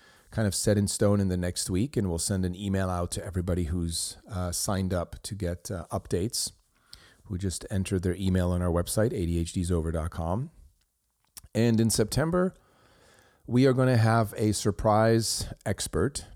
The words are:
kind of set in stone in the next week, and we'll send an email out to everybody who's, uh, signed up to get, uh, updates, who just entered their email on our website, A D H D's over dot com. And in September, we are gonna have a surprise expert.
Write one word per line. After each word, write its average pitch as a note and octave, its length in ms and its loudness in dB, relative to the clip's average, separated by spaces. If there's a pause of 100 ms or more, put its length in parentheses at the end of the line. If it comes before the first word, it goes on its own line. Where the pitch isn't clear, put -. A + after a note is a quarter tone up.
(320)
kind A2 160 0
of F#2 60 0
set G#2 240 2
in G2+ 100 2
stone G#2 320 2
in F#2+ 100 2
the F2+ 80 0
next F2+ 320 -4
week, G#2 280 0
and G2+ 120 0
we'll E2 100 -2
send F#2+ 260 0
an F2+ 100 -4
email F#2+ 340 -2
out F2 220 -4
to F2+ 140 -8
everybody F2 400 -2
who's, E2 520 -2 (140)
uh, F2+ 200 -4
signed F#2+ 420 -2
up E2+ 300 -4
to - 120 -10
get, F2 360 -6
uh, E2+ 200 -8
updates, G2 600 -4 (720)
who F#2 140 -6
just F#2 320 -6
entered F#2+ 340 0
their F2+ 120 0
email F#2 360 2
on F2+ 100 0
our F2+ 100 0
website, F2+ 420 0
A F2+ 120 -2
D E2+ 140 0
H E2+ 140 -4
D's F2+ 180 -2
over E2 200 0
dot E2 200 -4
com. F#2+ 400 -4 (1000)
And A2+ 260 4
in A2+ 100 4
September, E3 680 0 (880)
we B2+ 200 4
are C3 80 6
gonna B2+ 240 4
have A2+ 380 4
a G#2+ 160 2
surprise A2 920 2 (200)
expert. - 600 -2 (100)